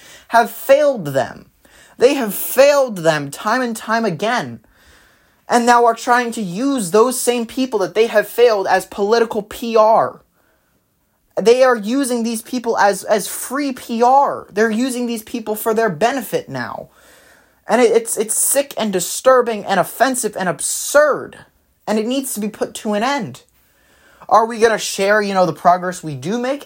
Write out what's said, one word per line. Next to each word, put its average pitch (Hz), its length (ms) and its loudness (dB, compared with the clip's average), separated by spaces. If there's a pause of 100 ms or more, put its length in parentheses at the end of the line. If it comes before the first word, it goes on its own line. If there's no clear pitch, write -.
(280)
have 233 240 2
failed 269 560 2
them. 127 400 -4 (500)
They 262 180 4
have 226 180 -4
failed 269 640 2
them 156 300 0
time 226 320 -4
and 233 160 -6
time 226 280 -2
again, 180 560 -4 (840)
and 233 200 2
now 240 180 6
are 226 80 4
trying 240 380 0
to 233 100 -8
use 214 480 -4
those 233 300 2
same 240 260 -2
people 254 340 -4
that 185 140 -2
they 226 140 2
have 208 200 0
failed 220 380 2
as 185 220 0
political 220 560 0
P 226 320 -8
R. 214 480 4 (1160)
They 233 220 4
are 254 140 6
using 233 480 -2
these 226 180 -4
people 247 340 -4
as, 202 280 2
as 208 240 -2
free 277 440 -6
P 240 300 -6
R. 240 480 2
They're 220 220 0
using 247 340 -2
these 233 160 -6
people 220 320 -8
for 214 220 -2
their 226 140 0
benefit 196 600 -4
now. 123 400 -10 (800)
And 220 140 2
it, 226 100 4
it's, 226 260 0
it's 214 160 -4
sick - 460 -2
and 214 120 -2
disturbing 220 720 0
and 190 160 0
offensive 247 560 -2
and 180 140 -2
absurd. - 960 -2 (420)
And 214 120 0
it 220 80 -2
needs 269 260 -4
to 214 60 -8
be 208 100 -4
put - 260 -6
to 214 180 -6
an 208 100 -2
end. 240 400 -6 (880)
Are 226 140 4
we 233 140 -8
gonna 220 180 4
share, 202 440 0
you 202 120 -4
know, 190 120 4
the 165 60 -2
progress 180 500 0
we 151 140 -10
do 170 240 -4
make? 269 260 -6